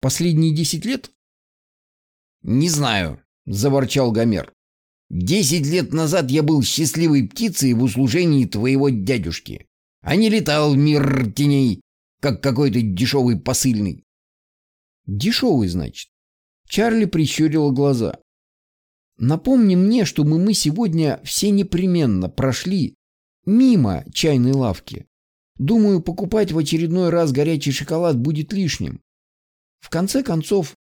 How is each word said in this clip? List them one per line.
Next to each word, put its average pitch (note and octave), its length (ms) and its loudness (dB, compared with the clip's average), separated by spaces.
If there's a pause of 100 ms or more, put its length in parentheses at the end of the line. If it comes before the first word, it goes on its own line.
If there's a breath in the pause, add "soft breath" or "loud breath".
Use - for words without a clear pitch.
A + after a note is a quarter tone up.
Последние D#3+ 520 2
десять D#3+ 300 -4
лет? C4 280 -8 (1300)
"Не C3+ 260 0
знаю", A2+ 540 -2 (220)
заворчал C3 640 0
Гомер. A2 420 -2 (560)
"Десять C#3+ 560 0
лет D#3+ 280 -2
назад D#3+ 380 0
я D3+ 120 2
был D3 200 2
счастливой D3+ 640 0
птицей D#3+ 440 -2
в A2+ 80 0
услужении C3+ 640 2
твоего C3 440 0
дядюшки, F#2+ 760 -4 (360)
а - 160 0
не A3 120 4
летал D3+ 440 2
в C3+ 40 4
мир C#3 540 2
теней, C#3 500 0 (380)
как C3 240 -4
какой-то B2+ 380 0
дешёвый A#2 580 0
посыльный". A2 640 -2 (1000)
"Дешёвый, C3 640 0
значит?" E2 400 -6 (580)
Чарли A3+ 380 0
прищурила D#3 680 0
глаза. B2+ 480 0 (1000)
"Напомни F#3+ 580 2
мне, G3+ 300 2
чтобы D3+ 320 0
мы G3 160 2
сегодня D#3+ 720 -2
все - 260 -2
непременно F3 800 0
прошли C3+ 680 -2 (500)
мимо G3 580 4 (100)
чайной C3 380 2
лавки. B2+ 560 -4 (480)
Думаю, G3+ 460 2
покупать G3+ 500 -2
в D#3 60 -2
очередной E3 520 0
раз E3 220 2
горячий D3 400 0
шоколад D#3+ 460 -2
будет D3+ 360 -4
лишним. D#3+ 480 -4 (800)
В - 100 -20
конце F#3+ 320 -2
концов". F3 540 -2 (140)